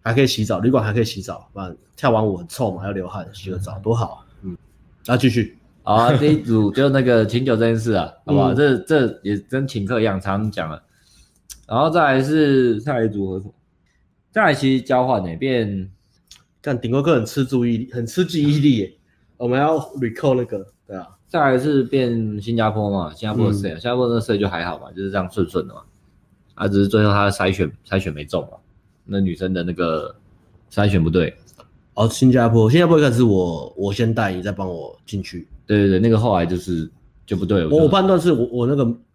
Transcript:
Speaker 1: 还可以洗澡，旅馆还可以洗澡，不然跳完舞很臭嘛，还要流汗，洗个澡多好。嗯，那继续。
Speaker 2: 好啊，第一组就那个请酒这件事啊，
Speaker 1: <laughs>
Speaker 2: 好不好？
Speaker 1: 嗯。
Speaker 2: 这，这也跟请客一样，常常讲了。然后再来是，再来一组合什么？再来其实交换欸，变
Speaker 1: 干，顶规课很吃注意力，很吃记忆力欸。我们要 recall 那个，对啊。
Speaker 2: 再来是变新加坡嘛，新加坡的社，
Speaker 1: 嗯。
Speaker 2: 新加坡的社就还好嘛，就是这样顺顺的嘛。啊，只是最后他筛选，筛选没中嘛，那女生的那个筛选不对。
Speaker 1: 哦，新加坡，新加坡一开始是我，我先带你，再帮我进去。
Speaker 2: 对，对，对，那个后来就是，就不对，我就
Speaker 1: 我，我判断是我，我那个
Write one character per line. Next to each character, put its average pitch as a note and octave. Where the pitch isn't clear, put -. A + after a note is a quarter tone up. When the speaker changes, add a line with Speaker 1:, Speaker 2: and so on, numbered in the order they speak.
Speaker 1:
还 A2+
可 C3
以 C3
洗 A2
澡， G2
旅 A#2
馆 B2
还 G#2+
可 A#2
以 A2+
洗 G2
澡， F2+
不 G2
然 F#2
跳 C3+
完 A2
舞 G2
很 F2
臭 A2+
嘛， F2+
还 F#2+
要 G2+
流 F#2
汗， F#2
洗 F#2+
个 F#2
澡 F#2+
多 G#2
好。 A#2
嗯， F2+
那 B2
继 B2+
续。 A2
Speaker 2:
好 G#2
啊， A#2+
第 D3
一 D3+
组 A2
就 C3
那 C3+
个 A#2
请 A#2+
酒 B2+
这 A2+
件 A2+
事 A2
啊， F2
Speaker 1:
<laughs> -
Speaker 2:
好 -
不 C#3+
好？ F#2
Speaker 1:
嗯。 -
Speaker 2:
这， C3+
这 C#3
也 G2+
跟 C3+
请 G#2
客 A2+
一 A2
样， G2
常 G2
常 G#2+
讲 E2
了。 -
然 A#2
后 D#3+
再 E3
来 C3
是， C3+
再 B2+
来 A2+
一 A2
组 G2+
合 F#2
什 F#2+
么？ G#2
再 G#3+
来 D#3
其 C3+
实 B2
交 B2+
换 A#2
欸， E2
变 G#2
Speaker 1:
干， C3
顶 A#2
规 C#3
课 D#3+
很 A2+
吃 C3+
注 B2
意 A#2
力， B2+
很 A#2+
吃 F3+
记 E3+
忆 D3
力 C3+
欸。 -
我 A#2+
们 B2+
要 D3+
recall C3
那 B2
个， G2+
对 G2
啊。 F2
Speaker 2:
再 E3+
来 C3+
是 C#3
变 A#2
新 A#2
加 A2
坡 G#2
嘛， F2
新 G#2+
加 G#2+
坡 A2+
的 G#2
社， G2
Speaker 1:
嗯。 E2
Speaker 2:
新 E2
加 A#2+
坡 B2
的 A#2
社 A2
就 G2+
还 E2+
好 F2
嘛， C2
就 F#2
是 G2
这 G2
样 F#2
顺 F2+
顺 F2
的 -
嘛。 -
啊， G#2
只 G2
是 G2
最 G#2+
后 G#2
他 G2+
筛 F#2+
选， F2
筛 F#2+
选 F#2
没 D2
中 D#2+
嘛， -
那 G2
女 F#2
生 F#2
的 F2
那 F2
个 D#2+
筛 G#2
选 F#2+
不 D#2+
对。 D#2+
Speaker 1:
哦， A2+
新 B2+
加 A#2+
坡， A2+
新 E3
加 F3
坡 E3
一 D3+
开 C#3
始 A2+
是 B2+
我， F2+
我 G2
先 A2+
带 A2
你， F#2
再 G2+
帮 F#2+
我 E2
进 G2
去。 F2
Speaker 2:
对， G#2+
对， G2+
对， F#2
那 A2+
个 A2
后 A2
来 F2
就 F2
是， E2+
就 G2+
不 F2
对， F2+
我 D#2
就 D3
Speaker 1:
我， D#3+
我 D3
判 F#3+
断 F#3
是 E3+
我， B2
我 B2
那 C#3
个 A#2